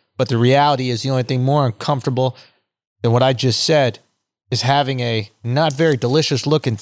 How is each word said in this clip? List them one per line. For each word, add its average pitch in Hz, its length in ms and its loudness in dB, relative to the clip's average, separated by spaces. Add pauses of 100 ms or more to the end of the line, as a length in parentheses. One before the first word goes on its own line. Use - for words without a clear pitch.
(160)
But 127 120 -2
the 117 100 0
reality 131 520 2
is 117 120 -4
the 131 80 -4
only 127 140 0
thing 127 180 -2
more 139 240 2
uncomfortable 127 680 -2 (680)
than 117 100 2
what 123 100 4
I 135 100 4
just 120 320 -2
said 139 340 2 (520)
is 117 120 -2
having 135 380 0
a 113 280 -4 (160)
not 139 300 0
very 151 220 2
delicious 135 500 -2
looking 139 360 0